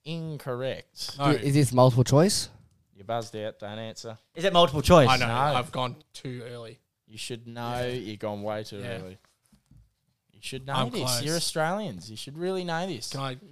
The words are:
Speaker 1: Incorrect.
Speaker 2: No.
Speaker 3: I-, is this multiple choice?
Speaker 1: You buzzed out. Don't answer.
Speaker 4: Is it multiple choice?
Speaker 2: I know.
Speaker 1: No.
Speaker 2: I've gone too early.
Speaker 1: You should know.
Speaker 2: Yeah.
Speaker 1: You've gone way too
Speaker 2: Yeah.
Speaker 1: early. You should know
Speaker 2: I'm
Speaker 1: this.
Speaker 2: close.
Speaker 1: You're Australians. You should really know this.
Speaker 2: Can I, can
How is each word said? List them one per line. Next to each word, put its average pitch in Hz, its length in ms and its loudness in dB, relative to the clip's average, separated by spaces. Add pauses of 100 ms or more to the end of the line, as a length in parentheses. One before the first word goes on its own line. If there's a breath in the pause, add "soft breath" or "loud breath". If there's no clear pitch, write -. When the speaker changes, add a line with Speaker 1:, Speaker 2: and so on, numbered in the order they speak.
Speaker 1:
Incorrect. 135 1120 -8
Speaker 2:
No. 139 80 0
Speaker 3:
I-, 151 80 4
is 135 200 0
this 139 200 4
multiple 127 320 8
choice? 165 420 4 (480)
Speaker 1:
You 98 80 -20
buzzed 113 320 -6
out. 107 240 -8
Don't 107 200 -10
answer. 113 380 -14 (160)
Speaker 4:
Is 165 120 -4
it 190 80 2
multiple 165 280 6
choice? 151 280 10
Speaker 2:
I 127 80 6
know. 123 100 0
Speaker 1:
No. 117 60 -2
Speaker 2:
I've 131 400 0
gone 127 240 -4 (160)
too 123 320 -12
early. 120 340 -16 (260)
Speaker 1:
You 110 120 -20
should 117 300 -10
know. 117 340 -6
Speaker 2:
Yeah. 123 60 -4
Speaker 1:
You've 107 320 -8
gone 104 240 -6
way 107 200 -6
too 104 140 -14
Speaker 2:
Yeah. 101 80 -10 (160)
Speaker 1:
early. 92 160 -16 (1120)
You - 100 -20
should 131 240 -12
know 139 80 -8
Speaker 2:
I'm 131 160 0
Speaker 1:
this. 185 120 -6
Speaker 2:
close. 123 220 -2
Speaker 1:
You're 156 120 -2
Australians. 160 760 -4
You 107 60 -14
should 139 220 -14
really 185 260 -4
know 170 240 -4
this. 143 220 -8
Speaker 2:
Can 139 100 -8
I, 135 160 -6
can 196 160 -20